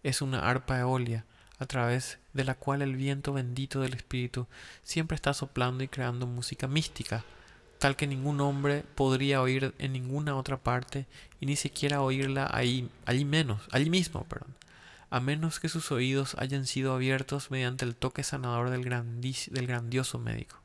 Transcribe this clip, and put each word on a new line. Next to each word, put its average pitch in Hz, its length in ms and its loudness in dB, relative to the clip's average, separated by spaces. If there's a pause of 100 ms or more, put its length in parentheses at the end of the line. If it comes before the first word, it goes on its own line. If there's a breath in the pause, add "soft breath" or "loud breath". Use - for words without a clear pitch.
es 139 180 0
una 131 280 2
arpa 127 280 2
eolia, 123 460 0 (360 loud breath)
a 131 60 -6
través 123 540 0 (140)
de 135 100 0
la 131 120 0
cual 139 260 -2
el 135 160 0
viento 139 340 -2
bendito 135 480 -2
del 131 140 0
Espíritu 123 540 -4 (360 loud breath)
siempre 160 320 -2
está 143 180 0
soplando 127 480 -2
y 135 60 -2
creando 123 400 -2
música 123 400 -4
mística, 131 560 -2 (540 loud breath)
tal 139 180 4
que 147 100 0
ningún 139 360 0
hombre 143 420 2 (120)
podría 135 460 4
oír 131 380 2
en 135 140 -2
ninguna 135 420 -2
otra 131 220 -2
parte, 123 500 -2 (320 loud breath)
y 139 60 -4
ni 143 100 2
siquiera 143 460 0
oírla 135 500 2
ahí, 123 400 2 (140)
allí 127 180 4
menos, 143 380 2 (100)
allí 143 180 4
mismo, 175 360 2
perdón, - 340 -10 (520 loud breath)
a 127 80 2
menos 156 400 0
que 160 100 -2
sus - 220 -4
oídos 131 460 2
hayan 135 280 -2
sido 131 280 0
abiertos 131 560 0
mediante 127 360 -2
el 117 100 -2
toque 135 280 -2
sanador 123 460 0
del 127 160 -2
grandis-, 123 640 -4
del 127 160 -2
grandioso 123 540 -2
médico. 113 460 -6